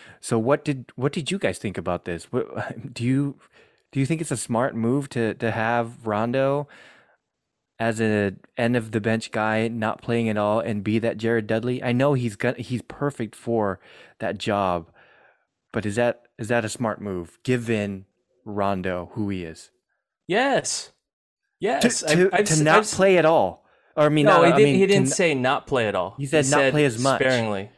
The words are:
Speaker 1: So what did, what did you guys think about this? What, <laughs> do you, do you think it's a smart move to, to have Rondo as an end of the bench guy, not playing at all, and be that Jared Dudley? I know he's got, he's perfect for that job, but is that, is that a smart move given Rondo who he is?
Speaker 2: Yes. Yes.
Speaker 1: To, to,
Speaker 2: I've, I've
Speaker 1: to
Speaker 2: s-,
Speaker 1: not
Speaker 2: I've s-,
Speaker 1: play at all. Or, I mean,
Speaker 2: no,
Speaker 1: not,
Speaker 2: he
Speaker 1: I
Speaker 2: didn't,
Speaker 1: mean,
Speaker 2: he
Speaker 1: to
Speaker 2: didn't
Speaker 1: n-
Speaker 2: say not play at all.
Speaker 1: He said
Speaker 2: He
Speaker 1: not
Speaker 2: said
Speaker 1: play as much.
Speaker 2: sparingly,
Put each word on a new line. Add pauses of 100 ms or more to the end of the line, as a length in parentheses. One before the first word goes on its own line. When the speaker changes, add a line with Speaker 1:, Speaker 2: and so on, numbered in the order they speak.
(200)
Speaker 1:
So
what
did,
what
did
you
guys
think
about
this?
What,
<laughs>
do
you, (520)
do
you
think
it's
a
smart
move
to,
to
have
Rondo (1120)
as
an (180)
end
of
the
bench
guy,
not
playing
at
all,
and
be
that
Jared
Dudley?
I
know
he's
got,
he's
perfect
for (400)
that
job, (840)
but
is
that, (160)
is
that
a
smart
move
given (400)
Rondo
who
he
is? (560)
Speaker 2:
Yes. (680)
Yes.
Speaker 1:
To,
to, (220)
Speaker 2:
I've,
I've
Speaker 1:
to
Speaker 2:
s-,
Speaker 1:
not
Speaker 2:
I've
s-,
Speaker 1:
play
at
all. (320)
Or,
I
mean,
Speaker 2:
no,
Speaker 1:
not,
Speaker 2:
he
Speaker 1:
I
Speaker 2:
didn't,
Speaker 1:
mean,
Speaker 2:
he
Speaker 1:
to
Speaker 2:
didn't
Speaker 1:
n-
Speaker 2:
say
not
play
at
all.
Speaker 1:
He
said
Speaker 2:
He
Speaker 1:
not
Speaker 2:
said
Speaker 1:
play
as
much.
Speaker 2:
sparingly,